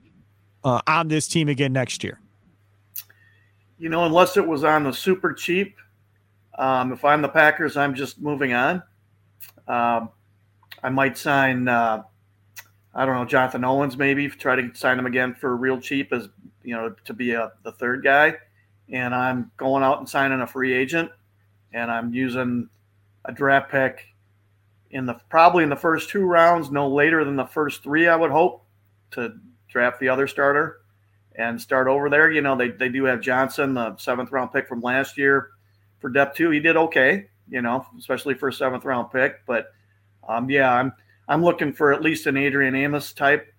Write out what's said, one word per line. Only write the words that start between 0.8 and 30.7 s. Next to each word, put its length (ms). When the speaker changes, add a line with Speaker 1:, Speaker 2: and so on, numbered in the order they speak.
Speaker 1:
on 220
this 180
team 200
again 260
next 300
year? 160
Speaker 2:
You 120
know, 160
unless 300
it 120
was 160
on 200
the 100
super 380
cheap, 440
um, 340
if 140
I'm 160
the 80
Packers, 480
I'm 160
just 260
moving 340
on. 280
Um, 420
I 80
might 300
sign, 480
uh, 340
I 100
don't 100
know, 100
Jonathan 380
Owens 320
maybe, 320
try 280
to 180
sign 240
him 80
again 300
for 200
real 240
cheap 340
as, 160
you 100
know, 220
to 80
be 200
a, 180
the 100
third 300
guy. 340
And 220
I'm 440
going 260
out 160
and 100
signing 320
a 60
free 260
agent, 380
and 180
I'm 220
using 560
a 60
draft 400
pick 340
in 160
the, 100
probably 340
in 60
the 60
first 340
two 140
rounds, 480
no 160
later 380
than 100
the 100
first 380
three, 240
I 80
would 160
hope, 340
to 220
draft 320
the 100
other 180
starter 500